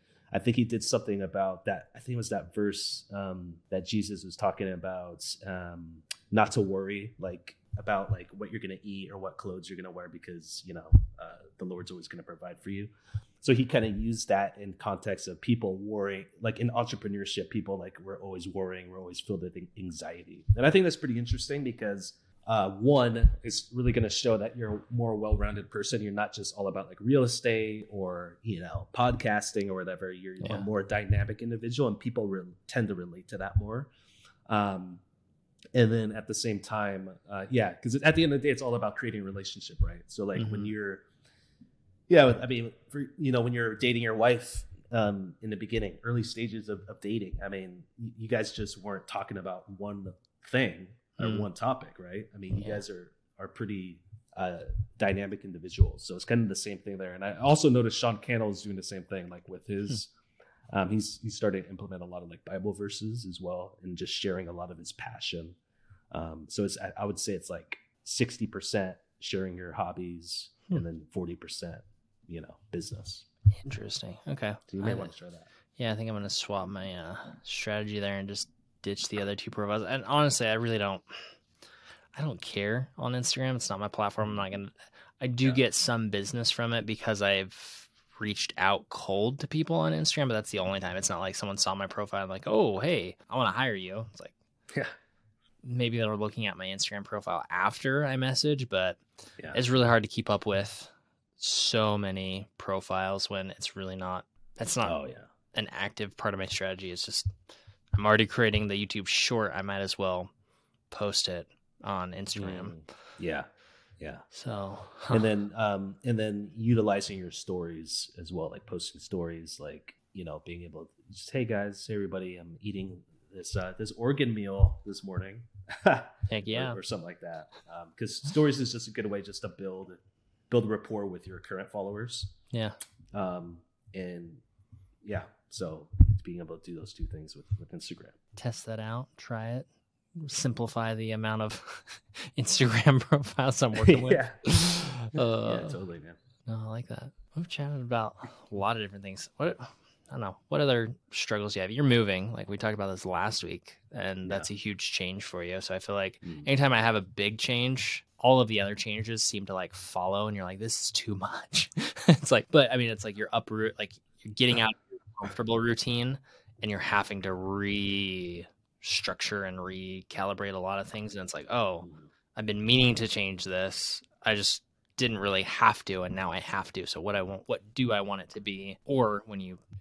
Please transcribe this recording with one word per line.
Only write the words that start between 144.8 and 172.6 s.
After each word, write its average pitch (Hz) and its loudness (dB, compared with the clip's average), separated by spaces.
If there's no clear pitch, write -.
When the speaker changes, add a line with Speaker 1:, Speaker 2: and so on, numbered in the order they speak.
Speaker 1:
Yeah. 147 4
Speaker 2:
Uh, 113 2
Speaker 1:
Yeah, 110 -6
totally, 87 -8
man. 82 -18
Speaker 2:
no, 113 -4
I - -6
like 117 -6
that. - -10
We've 175 -4
chatted 143 -4
about 120 -2
a - -8
lot 101 2
of 110 -2
different 98 -8
things. 98 -10
What, 160 0
I 127 -12
don't 135 -8
know, 98 -6
what 147 2
other 123 4
struggles 104 -2
you 98 0
have? 95 -2
You're 131 0
moving, 110 6
like 104 -8
we 101 -4
talked 107 0
about 98 -2
this 92 -8
last 92 0
week, - -10
and 95 -4
Speaker 1:
Yeah. 92 -6
Speaker 2:
that's 95 -2
a 104 -8
huge 104 -4
change 95 -4
for 90 -8
you. 90 -6
So 92 -6
I 92 -2
feel - -4
like 95 -2
Speaker 1:
Mm. 78 -10
Speaker 2:
anytime 135 6
I 117 8
have 113 6
a 104 2
big 101 -2
change, 127 0
all 127 10
of 123 6
the 107 2
other 98 0
changes 110 -4
seem 101 -2
to, 98 -6
like, 90 -6
follow, 95 0
and 107 -4
you're 98 -6
like, 95 -8
"This 113 -2
is - -2
too - 0
much." - -2
<laughs> - 0
It's 151 8
like, 113 8
but 135 8
I 127 2
mean, 120 2
it's 104 -6
like 107 -8
you're 107 -2
uproot, 110 0
like, 107 -6
you're 107 -14
getting 123 6
out 110 6
of - -20
your - -14
comfortable 113 0
routine, 120 0
and 107 0
you're 101 -2
having 101 0
to 95 -4
restructure 98 -4
and 92 -8
recalibrate 95 -6
a 95 -4
lot 95 -2
of 98 -8
things. 107 -8
And 98 -8
it's 92 -8
like, 76 -10
"Oh, 95 0
Speaker 1:
Mm. 78 -20
Speaker 2:
I've 110 -4
been 104 -2